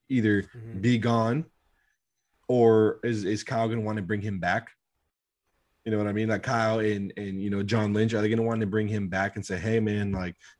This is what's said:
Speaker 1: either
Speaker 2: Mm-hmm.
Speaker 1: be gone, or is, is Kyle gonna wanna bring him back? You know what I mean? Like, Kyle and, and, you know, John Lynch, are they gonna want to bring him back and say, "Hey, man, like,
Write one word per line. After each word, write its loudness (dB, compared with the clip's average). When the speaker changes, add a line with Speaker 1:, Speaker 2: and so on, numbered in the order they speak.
Speaker 1:
either 2
Speaker 2:
Mm-hmm. -14
Speaker 1:
be 4
gone, 2
or 6
is, -2
is -2
Kyle -2
gonna -4
wanna -4
bring -4
him -6
back? -2
You -6
know 0
what 0
I -2
mean? 0
Like, 0
Kyle 0
and, -2
and, -6
you -4
know, -2
John 0
Lynch, 2
are 0
they 2
gonna 0
want -2
to 0
bring 0
him -4
back -2
and -8
say, -6
"Hey, 0
man, 0
like, -4